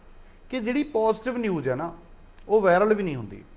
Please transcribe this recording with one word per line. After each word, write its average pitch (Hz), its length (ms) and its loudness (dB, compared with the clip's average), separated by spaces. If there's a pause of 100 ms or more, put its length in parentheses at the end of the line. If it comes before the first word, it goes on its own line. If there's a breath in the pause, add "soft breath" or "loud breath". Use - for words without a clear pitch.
(500 soft breath)
ਕਿ 254 100 -4
ਜਿਹੜੀ 247 220 -2
ਪੋਜ਼ਿਟਿਵ 220 540 -2
ਨਿਊਜ਼ 180 320 -2
ਹੈ 127 60 0
ਨਾ, 165 180 -6 (560)
ਉਹ 214 120 4
ਵਾਇਰਲ 196 340 4
ਵੀ 208 80 -2
ਨਹੀਂ 156 140 -4
ਹੁੰਦੀ। 101 280 -12 (120)